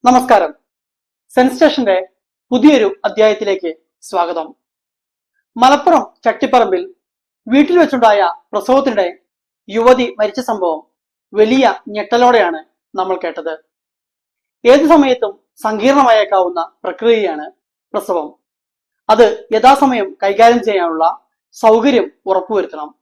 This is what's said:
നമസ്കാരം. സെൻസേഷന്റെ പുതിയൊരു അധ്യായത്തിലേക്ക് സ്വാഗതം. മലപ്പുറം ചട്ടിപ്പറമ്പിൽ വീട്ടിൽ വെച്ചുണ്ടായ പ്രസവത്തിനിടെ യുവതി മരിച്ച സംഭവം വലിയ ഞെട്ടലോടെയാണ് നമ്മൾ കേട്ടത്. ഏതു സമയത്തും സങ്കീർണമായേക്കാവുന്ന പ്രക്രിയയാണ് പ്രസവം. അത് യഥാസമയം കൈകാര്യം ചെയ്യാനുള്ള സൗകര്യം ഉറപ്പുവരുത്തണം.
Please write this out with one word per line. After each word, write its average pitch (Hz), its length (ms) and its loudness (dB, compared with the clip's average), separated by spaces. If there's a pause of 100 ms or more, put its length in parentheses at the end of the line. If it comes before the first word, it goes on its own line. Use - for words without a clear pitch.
നമസ്കാരം. 233 480 2 (800)
സെൻസേഷന്റെ 254 600 0 (560)
പുതിയൊരു 247 360 4 (180)
അധ്യായത്തിലേക്ക് 202 680 -2 (360)
സ്വാഗതം. 170 400 -6 (1080)
മലപ്പുറം 277 480 2 (200)
ചട്ടിപ്പറമ്പിൽ 214 580 0 (640)
വീട്ടിൽ 294 320 2
വെച്ചുണ്ടായ 233 420 2 (320)
പ്രസവത്തിനിടെ 226 520 0 (640)
യുവതി 240 380 2 (120)
മരിച്ച 214 220 -4
സംഭവം 180 400 -6 (520)
വലിയ 220 420 2 (140)
ഞെട്ടലോടെയാണ് 208 720 0 (340)
നമ്മൾ 185 300 -6
കേട്ടത്. 160 280 -10 (1120)
ഏതു 277 280 4
സമയത്തും 254 420 0 (300)
സങ്കീർണമായേക്കാവുന്ന 214 1000 0 (220)
പ്രക്രിയയാണ് 185 640 -2 (460)
പ്രസവം. 202 380 -6 (800)
അത് 220 180 4 (300)
യഥാസമയം 254 540 2 (120)
കൈകാര്യം 226 480 2
ചെയ്യാനുള്ള 170 340 -2 (520)
സൗകര്യം 226 520 2 (180)
ഉറപ്പുവരുത്തണം. 185 640 -4 (120)